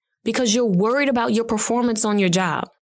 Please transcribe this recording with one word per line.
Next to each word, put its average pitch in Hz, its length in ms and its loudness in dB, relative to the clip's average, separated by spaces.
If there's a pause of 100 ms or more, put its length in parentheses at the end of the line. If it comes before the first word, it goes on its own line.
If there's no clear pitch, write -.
(240)
because 226 300 0
you're 240 120 0
worried 226 440 0
about 240 240 0
your 226 120 0
performance 233 600 0
on 208 140 0
your 190 100 2
job. 170 400 -2 (160)